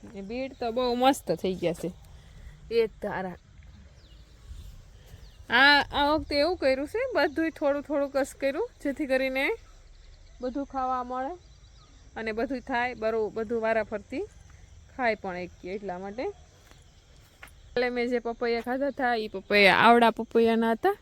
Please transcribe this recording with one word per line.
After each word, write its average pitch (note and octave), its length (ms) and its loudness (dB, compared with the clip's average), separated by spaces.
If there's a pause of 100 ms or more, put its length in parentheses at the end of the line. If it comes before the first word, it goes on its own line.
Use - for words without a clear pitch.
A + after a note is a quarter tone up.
(140)
એ G3 60 -12
બીટ B3 380 -8
તો A#3 140 -4
બહુ B3 220 0
મસ્ત B3+ 380 4
થઈ F#3 220 -2
ગયા F3 180 -2
છે. F3 200 -6 (760)
એ A3+ 160 2
તારા. F#3 500 -6 (2250)
આ, C#4 420 6
આ C#4+ 240 2
વખતે D4 200 -4
એવું D#4+ 200 2
કર્યું C4+ 300 0
છે, G4 120 -6 (160)
બધુંય D#4+ 360 0
થોડું C#4+ 320 -2
થોડુંક C#4 340 -2
જ - 240 -2
કર્યું, D4 280 -2 (160)
જેથી C#4+ 220 -4
કરીને C4 440 0 (920)
બધું C4 260 -6
ખાવા B3+ 380 -4
મળે B3+ 300 -6 (840)
અને A3 160 -6
બધું A#3 280 -4
થાય, B3 340 -2
બરો-, A3 360 -2
બધું A3+ 300 -4
વારાફરતી A3 640 -2 (720)
ખાય A#3 180 0
પણ F#3+ 220 -8
એક F3 140 -10 (140)
એટલા F#3+ 340 -8
માટે. G3+ 240 -10
એટલે - 1700 -10
મેં A#3+ 180 -2
જે B3 100 0
પપૈયા A#3 420 -2
ખાધા C4 260 -4
હતા, B3 280 -2
ઈ A3 140 -4
પપૈયા G3+ 480 6
આવડા A#3 340 8
પપૈયાના A3+ 600 2
હતા. F#4 300 0